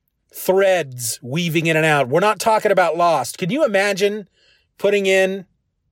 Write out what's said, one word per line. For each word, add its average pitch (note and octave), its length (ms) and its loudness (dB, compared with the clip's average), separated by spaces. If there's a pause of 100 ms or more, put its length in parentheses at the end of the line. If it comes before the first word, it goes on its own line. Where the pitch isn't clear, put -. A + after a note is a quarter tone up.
(340)
threads E3+ 880 -2
weaving D#3+ 440 -4
in D#3+ 120 0
and D#3 80 2
out. D3 220 2
We're C#3+ 120 2
not G#3 200 0
talking G#3+ 320 2
about E3+ 260 2
Lost. E3 400 0
Could F3+ 140 -4
you D4 140 0
imagine G3+ 640 -2 (480)
putting G3+ 280 0
in F#3+ 400 0 (460)